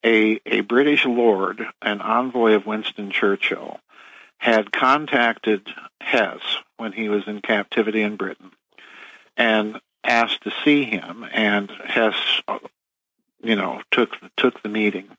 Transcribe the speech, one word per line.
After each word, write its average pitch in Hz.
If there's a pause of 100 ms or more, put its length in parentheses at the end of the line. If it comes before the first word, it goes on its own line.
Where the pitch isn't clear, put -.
a, 110
a -
British 135
lord, 113 (160)
an 104
envoy 117
of 101
Winston 107
Churchill, - (580)
had 110
contacted 120 (340)
Hess 107 (360)
when 113
he 110
was 104
in 107
captivity 107
in 104
Britain 95 (840)
and 107 (220)
asked 117
to 104 (100)
see 147
him, 113
and 104 (140)
Hess, 110 (320)
uh, - (840)
you 113
know, 92 (100)
took, - (220)
took -
the 107
meeting. 104 (120)